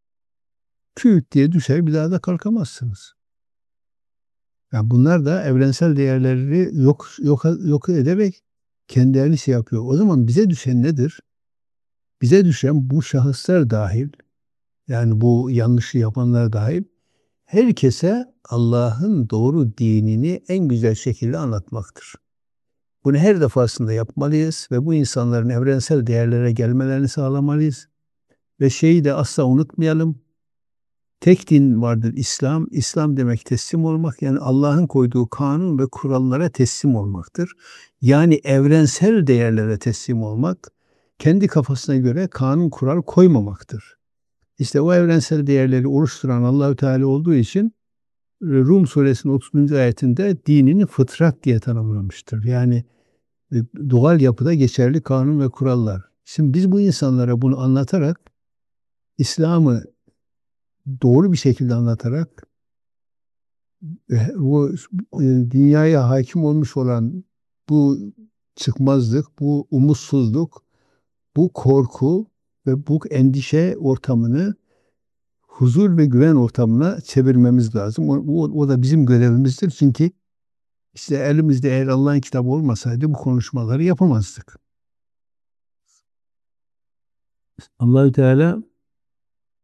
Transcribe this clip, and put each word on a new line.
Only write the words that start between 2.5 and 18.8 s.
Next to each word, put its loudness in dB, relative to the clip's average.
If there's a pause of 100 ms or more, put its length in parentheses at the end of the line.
Yani -2
bunlar 4
da -2
evrensel 0
değerleri 0
yok, 2 (120)
yok, -2 (200)
yok -2
ederek 0 (460)
kendilerini 2
şey -2
yapıyor. -4
O -2
zaman 2
bize 2
düşen -2
nedir? -2 (1000)
Bize 4
düşen 0
bu 0
şahıslar -2
dahil, -4 (800)
yani 0
bu 2
yanlışı 0
yapanlar 0
dahil, -4 (600)
herkese 0 (100)
Allah'ın -2